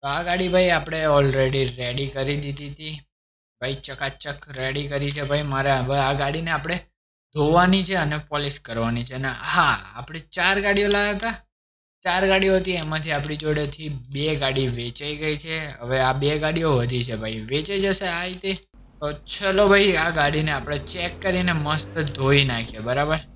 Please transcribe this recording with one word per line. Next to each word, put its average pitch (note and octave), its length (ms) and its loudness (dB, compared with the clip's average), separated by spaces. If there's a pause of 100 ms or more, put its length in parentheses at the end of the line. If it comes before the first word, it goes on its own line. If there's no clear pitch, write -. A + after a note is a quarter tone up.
તો - 60 -6
આ D3+ 140 -2
ગાડી F3+ 260 0
ભાઈ F3+ 200 4
આપણે D#3 380 0
already C3+ 580 4 (120)
રેડી B2 300 -4
કરી C3+ 300 -2
દીધી C#3+ 320 -8
હતી D3+ 320 -10 (600)
ભાઈ, C3+ 140 -4
ચકાચક C#3 760 -10
રેડી C3 380 -4
કરી C#3+ 220 -2
છે C#3+ 120 -4
ભાઈ. C#3+ 200 0
મારે C#3 300 0
હવે C3 260 2
આ C3+ 140 2
ગાડીને D3 380 -2
આપણે D#3+ 260 -2 (580)
ધોવાની F3 500 4
છે F#3 100 -4
અને D3+ 240 0
પોલિશ C#3+ 420 -4
કરવાની A#2 440 -2
છે. B2+ 100 -12
અને C3 140 -4
હા, C#3+ 500 0 (160)
આપણે D#3 260 -12
ચાર F#3 400 0
ગાડીઓ G3+ 280 2
લાવ્યા G3+ 240 2
હતા, A3 200 -4 (680)
ચાર F#3 240 2
ગાડીઓ F#3+ 300 4
હતી, F#3 160 0
એમાંથી D#3 400 -2
આપણી D3 240 -2
જોડેથી D3+ 520 -4
બે C#3 480 -4
ગાડી C3+ 320 0
વેચાઈ A#2+ 480 -6
ગઈ D3+ 200 -2
છે. D#3+ 300 -6 (140)
હવે B2+ 200 -2
આ C3 120 4
બે C#3 260 0
ગાડીઓ D#3 380 2
વધી A#2+ 280 0
છે A#2+ 120 -6
ભાઈ, A2 240 -6
વેચાઈ D3+ 400 -2
જશે G3 280 0
આ E3+ 160 -4
રીતે. F#3 300 -4 (460)
તો D3+ 120 -4
ચલો G3 560 2
ભાઈ, G3 240 8
આ E3 180 2
ગાડીને D#3 420 2
આપણે C#3+ 260 -4
ચેક F3 420 -6
કરીને F3+ 320 0
મસ્ત D3+ 460 -2
ધોઈ C#3 460 4
નાખીએ, A2+ 360 -4
બરાબર? C#3+ 380 0 (180)